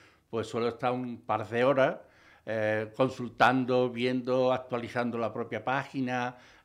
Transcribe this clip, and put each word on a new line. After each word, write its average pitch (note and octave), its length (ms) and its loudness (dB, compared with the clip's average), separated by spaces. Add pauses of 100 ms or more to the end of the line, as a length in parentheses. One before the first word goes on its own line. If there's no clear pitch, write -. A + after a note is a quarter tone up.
(300)
pues A2+ 160 -2
suelo A#2 220 -2
estar B2 240 -2
un B2 300 -6
par A2 260 -2
de A#2+ 160 2
horas, C3+ 320 4 (500)
eh, G#2+ 500 -2
consultando, B2+ 960 2
viendo, B2+ 640 0
actualizando A#2+ 680 -4
la A2 140 -2
propia A#2 320 -6
página, B2+ 720 -4 (280)